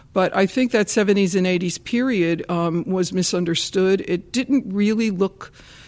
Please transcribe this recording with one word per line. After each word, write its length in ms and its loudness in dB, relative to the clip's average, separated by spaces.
But 220 0
I 120 2
think 240 0
that 180 2
seventies 460 2
and 100 2
eighties 320 -2
period, 720 0
um, 360 0
was 280 -2
misunderstood. 920 0
It 240 -4
didn't 420 -2
really 380 2
look, 400 -4